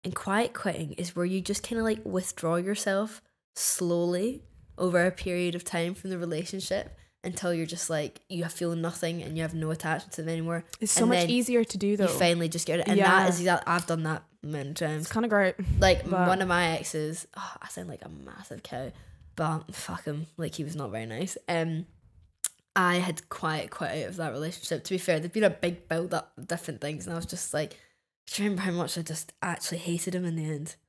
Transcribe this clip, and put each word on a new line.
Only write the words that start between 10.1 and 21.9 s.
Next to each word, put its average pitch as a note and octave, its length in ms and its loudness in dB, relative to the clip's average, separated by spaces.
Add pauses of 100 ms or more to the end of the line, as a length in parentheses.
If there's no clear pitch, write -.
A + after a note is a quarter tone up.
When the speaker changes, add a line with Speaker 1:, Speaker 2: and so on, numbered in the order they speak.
Speaker 1:
to E3 80 -6
them D#3+ 80 -4
anymore. E3 360 -2 (160)
Speaker 2:
It's G#3+ 100 0
so - 120 6
Speaker 1:
And A#3 60 8
Speaker 2:
much F3+ 120 6
Speaker 1:
then E3+ 80 4
Speaker 2:
easier A#3+ 340 4
to G#3 140 -2
do, G3+ 180 4
though. G3 100 4
Speaker 1:
you F3 40 4 (100)
finally E3+ 300 6
just E3 180 -2
get E3+ 120 2
it. - 80 0
And G3+ 100 6
Speaker 2:
Yeah. G3 100 8 (120)
Speaker 1:
that F#3 100 6
is F3 100 2
exact-, F3 280 4
I've F3 200 2
done E3 160 0
that D#3 200 -2 (180)
many D3 320 -6
times. D#3 300 -2
Speaker 2:
It's - 80 -6
kinda A3+ 180 2
great. G3+ 260 4 (240)
Speaker 1:
Like, F#3 300 6
Speaker 2:
But F3+ 180 4
Speaker 1:
one F#3+ 140 4
of F#3 80 2
my F3 280 4
exes, D#3 500 -4 (100)
oh, - 240 -10
I - 80 -14
sound F3+ 180 -10
like - 160 -12
a - 60 -14
massive - 540 -14
cow, C3 280 -8 (460)
but D#3+ 360 -2
fuck - 320 -8
him, D3+ 220 -6 (100)
like, E3 180 -6
he D#3+ 100 -6
was D3+ 100 -8
not C3+ 160 -6
very A2 140 -6
nice. A#2+ 320 -6 (100)
Um, E3 380 0 (920)